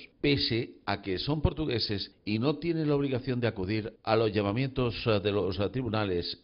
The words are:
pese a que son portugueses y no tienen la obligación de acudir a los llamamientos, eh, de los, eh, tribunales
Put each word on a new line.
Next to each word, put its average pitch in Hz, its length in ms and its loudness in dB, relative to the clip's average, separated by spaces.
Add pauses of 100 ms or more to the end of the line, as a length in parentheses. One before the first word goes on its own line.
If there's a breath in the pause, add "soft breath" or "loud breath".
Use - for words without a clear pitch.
(220)
pese 135 540 0 (100)
a 101 160 -2
que 92 180 -2
son 147 220 -2
portugueses 123 800 -2
y 107 160 0
no 143 160 2
tienen 160 320 -2
la 147 80 2
obligación 131 460 -2
de 117 60 2
acudir 107 460 -2 (100)
a 113 120 2
los 113 160 4
llamamientos, 113 640 0 (100)
eh, 107 140 4
de 98 140 2
los, 95 260 0
eh, 101 80 2
tribunales 107 760 -2